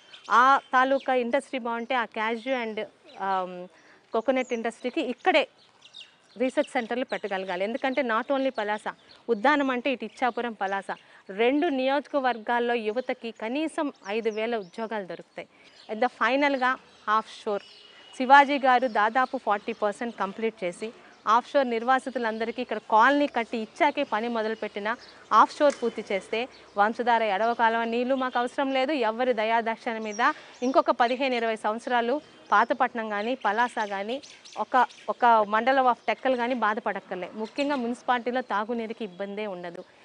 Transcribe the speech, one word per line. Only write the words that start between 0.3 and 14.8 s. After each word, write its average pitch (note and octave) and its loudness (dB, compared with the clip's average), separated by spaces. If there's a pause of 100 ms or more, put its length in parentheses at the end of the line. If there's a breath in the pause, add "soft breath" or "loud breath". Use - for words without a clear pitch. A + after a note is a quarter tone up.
ఆ B3+ 6 (120)
తాలూకా C4 2
ఇండస్ట్రీ B3+ 0
బాగుంటే A#3 -6
ఆ A#3 0 (120)
cashew A3+ -2
and, A3 -6 (500)
um, F#3 -4 (440 soft breath)
కోకోనట్ B3+ 0
ఇండస్ట్రీకి A#3 -4
ఇక్కడే C#4 2 (920)
రీసెర్చ్ C4 -2
సెంటర్లు A#3+ -4
పెట్టగలగాలి. F#3+ -6
ఎందుకంటే C4 -2
not A#3 -2 (100)
only C4+ -2
పలాస, G#3 -4 (440 loud breath)
ఉద్దానం C4+ 2
అంటే B3+ -2
ఇటు A3+ -6
ఇచ్చాపురం, A#3+ -4
పలాస G3 -6 (520 loud breath)
రెండు C#4+ 2
నియోజకవర్గాల్లో B3+ 0
యువతకి A#3 -4 (120)
కనీసం C#4+ -4 (160)
ఐదు A3 -2
వేల A3 -4
ఉద్యోగాలు G#3+ -8